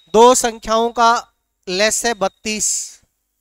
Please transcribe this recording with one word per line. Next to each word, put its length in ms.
दो 240
संख्याओं 540
का 220
लेस 380
है 100
बत्तीस, 580